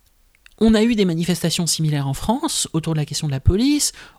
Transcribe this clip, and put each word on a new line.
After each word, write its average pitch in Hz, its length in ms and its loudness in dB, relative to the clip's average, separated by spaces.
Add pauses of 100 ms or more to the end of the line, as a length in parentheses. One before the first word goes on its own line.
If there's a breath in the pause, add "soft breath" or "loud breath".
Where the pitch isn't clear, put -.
(600)
on 220 120 6
a 214 120 4
eu 240 100 2
des 208 100 2
manifestations 170 600 0
similaires 147 400 -2
en 135 80 -2
France, - 580 -2
autour 160 220 -2
de 156 60 0
la 147 40 -2
question 151 220 -6
de 143 60 -2
la 135 80 -4
police, 277 500 2 (280 loud breath)